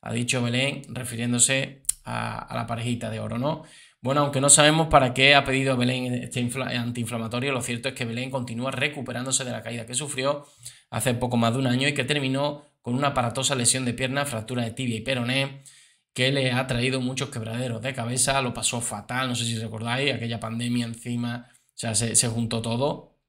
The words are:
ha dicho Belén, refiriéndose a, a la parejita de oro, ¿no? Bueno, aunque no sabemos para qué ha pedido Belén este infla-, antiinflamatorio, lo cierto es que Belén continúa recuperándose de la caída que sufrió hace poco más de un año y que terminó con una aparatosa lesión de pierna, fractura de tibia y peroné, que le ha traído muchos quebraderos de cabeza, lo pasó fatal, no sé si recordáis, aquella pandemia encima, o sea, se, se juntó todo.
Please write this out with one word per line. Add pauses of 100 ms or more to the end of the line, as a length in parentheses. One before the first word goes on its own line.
ha
dicho
Belén,
refiriéndose (220)
a,
a
la
parejita
de
oro,
¿no? (360)
Bueno,
aunque
no
sabemos
para
qué
ha
pedido
Belén
este
infla-,
antiinflamatorio,
lo
cierto
es
que
Belén
continúa
recuperándose
de
la
caída
que
sufrió (440)
hace
poco
más
de
un
año
y
que
terminó (160)
con
una
aparatosa
lesión
de
pierna,
fractura
de
tibia
y
peroné, (520)
que
le
ha
traído
muchos
quebraderos
de
cabeza,
lo
pasó
fatal,
no
sé
si
recordáis,
aquella
pandemia
encima,
o
sea,
se,
se
juntó
todo. (100)